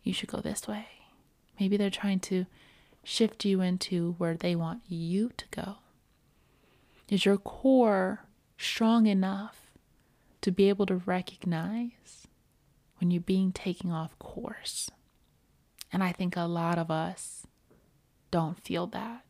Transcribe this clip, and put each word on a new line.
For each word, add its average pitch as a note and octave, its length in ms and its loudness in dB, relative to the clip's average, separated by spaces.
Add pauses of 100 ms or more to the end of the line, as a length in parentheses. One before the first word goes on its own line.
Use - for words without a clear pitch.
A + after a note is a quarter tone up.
You F#3 100 -2
should - 160 -6
go - 120 -6
this - 280 -6
way." G#3+ 180 -8 (720)
Maybe G3 180 2
they're G3+ 140 2
trying F#3+ 300 -2
to F#3 260 -2 (560)
shift - 420 0
you G3 160 2
into F3+ 580 0
where E3 180 0
they F3 180 0
want E3 320 -4
you F3+ 500 -2
to - 140 -12
go. F#3+ 260 -10 (1300)
Is G3 160 2
your G3+ 140 6
core G#3+ 880 4 (300)
strong A3+ 500 4
enough G3 640 0 (720)
to G3 80 2
be G3 180 6
able G3+ 180 2
to F#3+ 100 0
recognize F#3 1300 -4 (720)
when F3 120 2
you're F3 100 2
being F#3+ 320 2
taken F3+ 380 -4
off D#3+ 280 -6
course? - 720 -10 (1000)
And F#3+ 100 0
I F3+ 100 0
think F3+ 240 -4
a F3 60 -2
lot E3+ 360 -2
of E3 120 -4
us E3 560 -6 (840)
don't E3 320 -2
feel F3 260 -4
that. A3+ 420 -10